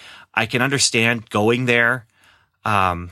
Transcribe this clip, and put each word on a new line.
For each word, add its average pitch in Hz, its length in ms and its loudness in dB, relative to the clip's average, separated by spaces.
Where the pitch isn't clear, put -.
I 113 120 -2
can 120 160 -2
understand 120 680 0
going 117 360 0
there, 120 400 2
um, 92 480 0